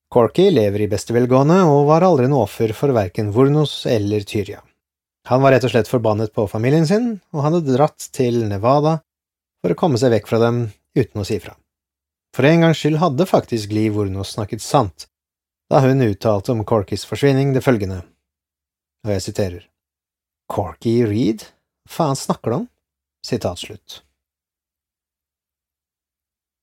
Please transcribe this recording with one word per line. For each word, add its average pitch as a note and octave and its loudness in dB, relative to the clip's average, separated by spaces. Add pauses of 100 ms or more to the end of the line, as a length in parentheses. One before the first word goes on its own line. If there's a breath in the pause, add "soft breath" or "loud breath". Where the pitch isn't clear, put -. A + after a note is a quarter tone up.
(120)
Corky E3 4
lever G#2 2
i G2 -4
beste A2+ -4
velgående C3+ 4 (100)
og C#3+ 4
var E3 4
aldri C3+ 4
noe C3+ 2
offer A2 -4
for C#3 0
hverken G#2 -2
Wuornos C#3 0
eller G#2 -2
Tyria. - -8 (720)
Han B2+ 4
var C3+ 6
rett A#2+ 2
og A#2 -2
slett A2+ 2
forbannet A2 -2
på A2 0
familien C3+ 0
sin, A3 -2 (180)
og D3 -4
han E3+ 0
hadde C3+ 0
dratt - -2
til A#2+ 0
Nevada C3+ 0 (640)
for F3 0
å - -6
komme C3+ 2
seg A#2+ 2
vekk G#2+ -2
fra A#2 2
dem A#2+ 0 (300)
uten A2 -2
å G2 -6
si G#2 -4
fra. - -18 (840)
For C3 4
en E3 4
gangs E3 2
skyld D3+ 0
hadde E3 0
faktisk A2 -6
Lee G#2+ 0
Wuornos G2 -6
snakket G#2+ -8
sant, - -2 (640)
da C#3+ 4
hun C3 2
uttalte G#2+ 0
om A2 -2
Corkys G#2+ -2
forsvinning C3+ 0
det A#2+ -4
følgende, G2 -2 (1040)
og G#2+ -2
jeg F#2 -4
siterer, F#2 -6 (840)
«Corky A2 -2
Reed? C3+ -2 (400)
Hva - -20
faen C#3 -2
snakker - -6
du B2+ -2
om?» A#3+ -8 (600)
Sitat G#2 -6
slutt. - -20 (2500)